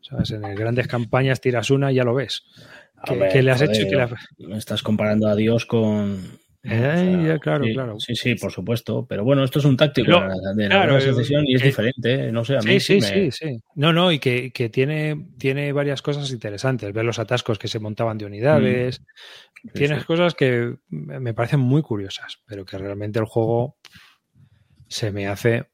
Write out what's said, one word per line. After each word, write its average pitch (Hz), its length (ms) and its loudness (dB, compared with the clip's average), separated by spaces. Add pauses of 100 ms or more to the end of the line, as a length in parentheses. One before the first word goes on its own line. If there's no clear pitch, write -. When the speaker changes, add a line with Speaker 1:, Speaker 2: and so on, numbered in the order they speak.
Speaker 1:
¿Sabes? 117 300 -4
En 107 120 -8
el 101 140 -8
Grandes 120 280 0
Campañas 127 540 0
tiras 120 300 0
una 139 220 2
y - 20 2
ya 127 100 4
lo 120 100 0
ves. 127 280 -4 (640)
Que, - 80 -2
Speaker 2:
Hombre, - 160 2
Speaker 1:
que 135 120 4
le 131 100 4
has 123 100 2
Speaker 2:
joder, 160 120 2
Speaker 1:
hecho 104 120 2
y - 20 -4
que 98 80 0
le 127 60 4
has 120 80 -2 (280)
Speaker 2:
me - 200 -10
estás - 240 -6
comparando 107 460 0
a 104 80 2
Dios 113 280 2
con 104 760 -2 (260)
Speaker 1:
Eh, 113 120 -2
Speaker 2:
o 139 220 2
sea, 180 300 2
Speaker 1:
ya, 160 100 0
claro, 151 260 0
Speaker 2:
sí, 113 80 0
Speaker 1:
claro. 117 280 -6
Speaker 2:
sí, 123 160 -6
sí, 123 180 0
por 98 160 -6
supuesto. 117 580 -4
Pero 98 140 -4
bueno, 135 220 4
esto 135 160 0
es 139 40 0
un 139 120 6
táctico 147 340 2
Speaker 1:
Lo, 175 120 8
Speaker 2:
de - 60 -4
la, 190 60 -4 (220)
de 208 80 0
la 202 40 0
Speaker 1:
claro, 190 240 6
Speaker 2:
nueva 139 60 6
asociación 135 480 2
y 131 80 2
es 127 80 4
Speaker 1:
que 135 60 6
Speaker 2:
diferente, 120 460 0 (140)
¿eh? 113 40 -4
No 117 120 -2
sé, 135 120 0
a 117 60 0
Speaker 1:
sí, 107 60 0
Speaker 2:
mí 190 120 4
sí 196 200 4
Speaker 1:
sí, 101 140 2
Speaker 2:
me 190 160 2
Speaker 1:
sí, - 0 -
sí. 131 300 -8 (160)
No, 160 160 4
no, 175 180 4
y 156 80 2
que, 123 320 0
que 120 180 -4
tiene, 151 600 -2 (100)
tiene 143 340 -2
varias 143 300 -2
cosas 143 300 -4
interesantes. 110 600 -4
Ver 113 120 -2
los 117 160 -2
atascos 113 400 -2
que - 80 -8
se 113 100 -6
montaban 107 400 -4
de 107 80 -10
unidades. 127 760 0
Speaker 2:
Mm. - 40 -20 (640)
Sí, - 60 -20
Speaker 1:
Tienes 147 260 0
Speaker 2:
sí. - 40 -10
Speaker 1:
cosas 170 300 0
que 120 400 0 (140)
me, 151 320 -10
me 120 120 -4
parecen 120 280 0
muy 131 220 4
curiosas, - 640 -8
pero 101 180 -12
que 98 120 -14
realmente 101 440 -6
el 110 60 0
juego 117 500 -2 (1120)
se 107 240 -6
me 101 160 -6
hace 117 320 0 (140)